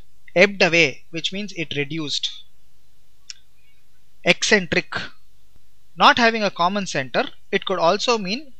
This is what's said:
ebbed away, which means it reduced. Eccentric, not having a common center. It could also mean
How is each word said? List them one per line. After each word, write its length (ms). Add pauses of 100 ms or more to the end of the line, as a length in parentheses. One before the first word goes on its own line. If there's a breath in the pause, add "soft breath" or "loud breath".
(360)
ebbed 260
away, 480
which 240
means 200
it 220
reduced. 540 (1900)
Eccentric, 720 (1000)
not 200
having 260
a 80
common 340
center. 400 (260)
It 140
could 140
also 380
mean 420